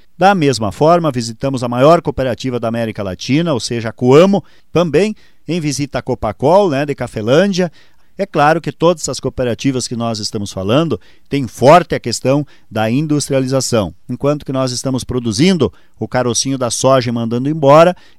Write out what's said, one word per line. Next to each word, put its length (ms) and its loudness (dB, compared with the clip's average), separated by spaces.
Da 180 4
mesma 380 0
forma, 400 2
visitamos 500 -6
a 60 -2
maior 320 4
cooperativa 580 -4
da 80 -4
América 360 -4
Latina, 500 -2
ou 80 -2
seja, 300 -6
a 20 -10
Coamo, 500 4
também 420 2
em 140 -4
visita 380 -6
à 40 -8
Copacol, 680 0
né, 160 -2
de 80 -4
Cafelândia. 760 0
É 80 -4
claro 360 0
que 100 -8
todas 380 0
as 100 -6
cooperativas 720 -4
que 80 -8
nós 240 -4
estamos 320 -8
falando 480 -2
têm 200 -4
forte 480 4
a 40 -4
questão 460 -2
da 180 -2
industrialização. 1040 -2
Enquanto 380 -2
que 60 -8
nós 180 -2
estamos 320 -6
produzindo 720 0
o 80 -6
carocinho 500 -2
da 140 -4
soja 400 0
e 20 -4
mandando 360 -4
embora, 440 6